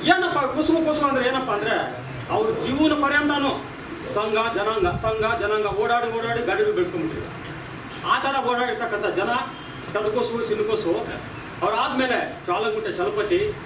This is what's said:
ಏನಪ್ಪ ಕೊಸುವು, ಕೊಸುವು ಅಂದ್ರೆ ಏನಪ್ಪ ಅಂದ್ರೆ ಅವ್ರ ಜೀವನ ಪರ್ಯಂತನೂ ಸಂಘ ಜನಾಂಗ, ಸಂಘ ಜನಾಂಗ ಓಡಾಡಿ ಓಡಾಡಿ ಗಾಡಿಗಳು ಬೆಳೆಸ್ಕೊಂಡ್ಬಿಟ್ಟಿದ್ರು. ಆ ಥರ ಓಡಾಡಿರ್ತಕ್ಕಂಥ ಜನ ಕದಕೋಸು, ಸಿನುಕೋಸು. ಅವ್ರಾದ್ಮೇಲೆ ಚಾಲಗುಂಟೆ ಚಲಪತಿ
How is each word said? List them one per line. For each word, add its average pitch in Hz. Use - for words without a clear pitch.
ಏನಪ್ಪ 349
ಕೊಸುವು, 311
ಕೊಸುವು 302
ಅಂದ್ರೆ 254
ಏನಪ್ಪ 262
ಅಂದ್ರೆ -
ಅವ್ರ 427
ಜೀವನ 294
ಪರ್ಯಂತನೂ 294
ಸಂಘ 220
ಜನಾಂಗ, 208
ಸಂಘ 220
ಜನಾಂಗ 208
ಓಡಾಡಿ 226
ಓಡಾಡಿ 233
ಗಾಡಿಗಳು 403
ಬೆಳೆಸ್ಕೊಂಡ್ಬಿಟ್ಟಿದ್ರು. -
ಆ 247
ಥರ 262
ಓಡಾಡಿರ್ತಕ್ಕಂಥ 233
ಜನ 185
ಕದಕೋಸು, 226
ಸಿನುಕೋಸು. 208
ಅವ್ರಾದ್ಮೇಲೆ 262
ಚಾಲಗುಂಟೆ 214
ಚಲಪತಿ 392